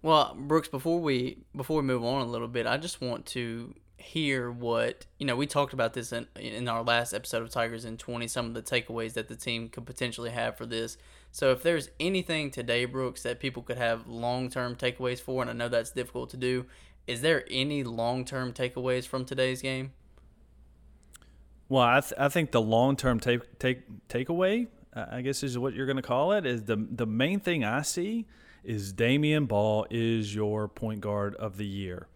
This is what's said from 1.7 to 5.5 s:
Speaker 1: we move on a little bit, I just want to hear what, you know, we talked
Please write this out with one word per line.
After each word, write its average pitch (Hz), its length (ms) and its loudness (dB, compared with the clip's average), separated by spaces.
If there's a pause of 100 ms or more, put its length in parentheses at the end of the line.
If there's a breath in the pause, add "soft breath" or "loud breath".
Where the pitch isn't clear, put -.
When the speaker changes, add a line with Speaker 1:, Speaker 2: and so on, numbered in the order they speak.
Speaker 1:
we 147 60 2
move 127 200 2
on 131 180 2
a 120 80 -2
little 117 200 -4
bit, 120 180 0
I 120 80 2
just 160 240 -6
want 123 280 -4
to 117 460 -6 (240)
hear 135 540 -2
what, 117 540 0 (120)
you 143 80 -6
know, 127 100 2
we 143 120 0
talked 143 260 0